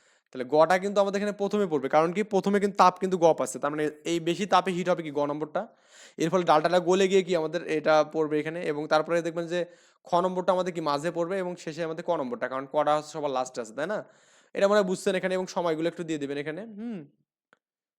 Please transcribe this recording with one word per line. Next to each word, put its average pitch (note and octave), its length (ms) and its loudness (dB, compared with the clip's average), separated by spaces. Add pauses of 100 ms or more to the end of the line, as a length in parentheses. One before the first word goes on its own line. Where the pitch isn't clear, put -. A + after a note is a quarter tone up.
(300)
তাহলে B2+ 180 -8
গটা D#3+ 300 6
কিন্তু G3+ 220 -2
আমাদের G3 200 2
এখানে G#3 120 -2
প্রথমে G3+ 340 -2
পড়বে, C#3 220 -2
কারণ D#3+ 240 4
কি? G3 100 -2
প্রথমে G3+ 380 0
কিন্তু G3 160 -2
তাপ F#3 220 6
কিন্তু F#3 200 -2
গ D#3+ 160 6
পাচ্ছে, C3 240 -6
তার C#3+ 120 -2
মানে D3+ 200 -2 (140)
এই E3+ 160 -2
বেশি E3+ 260 -2
তাপে F#3 240 2
হিট F3 180 -2
হবে E3+ 140 0
কি D#3 80 -8
গ C#3+ 160 -4
নম্বরটা, D3+ 400 -6 (500)
এর E3 140 0
ফলে F3+ 140 2
ডালটাটা E3 340 4
গলে F#3 300 2
গিয়ে F#3+ 140 4
কি F3 140 -2
আমাদের D#3+ 300 -4
এটা D#3 460 4
পড়বে D3+ 280 0
এখানে, D#3 220 -6
এবং D3+ 240 -4
তারপরে D#3+ 360 2
দেখবেন E3+ 240 -6
যে E3+ 180 -2 (400)
খ - 100 -4
নম্বরটা F3+ 380 2
আমাদের F3+ 220 0
কি E3+ 60 -6
মাঝে D3 300 -2
পড়বে E3+ 280 -2
এবং F3+ 180 -6
শেষে E3 280 -8
আমাদের D#3+ 200 -8
ক F3 60 -4
নম্বরটা, B2+ 380 -4
কারণ C3 240 -6
কটা D3 240 2
হচ্ছে D3 160 -6
সবার C#3+ 180 -4
লাস্টে B2+ 300 -4
আছে, A2 120 -10
তাই C#3 140 -6
না? F#3+ 180 -4 (500)
এটা G3 140 2
মনে G#3 120 4
হয় F#3+ 80 2
বুঝছেন F#3+ 260 -2
এখানে, F#3 200 -2
এবং F#3 120 -2
সময়গুলো E3+ 420 -2
একটু E3+ 160 -8
দিয়ে D#3+ 140 -6
দিবেন C#3 200 -6
এখানে, D#3 240 -8
হুম। A3 360 -12 (1000)